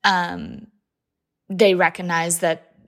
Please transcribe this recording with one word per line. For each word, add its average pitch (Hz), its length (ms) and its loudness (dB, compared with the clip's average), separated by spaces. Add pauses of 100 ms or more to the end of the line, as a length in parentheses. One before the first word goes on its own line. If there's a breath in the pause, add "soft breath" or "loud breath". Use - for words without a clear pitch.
Um, 180 600 -2 (800)
they 196 260 4
recognize 170 640 -2
that 165 340 -2 (140)